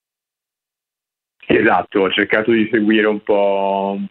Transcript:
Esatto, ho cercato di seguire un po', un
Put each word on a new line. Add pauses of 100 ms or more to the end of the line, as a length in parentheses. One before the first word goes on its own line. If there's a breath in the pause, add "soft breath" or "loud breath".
(1500)
Esatto,
ho
cercato
di
seguire
un
po',
un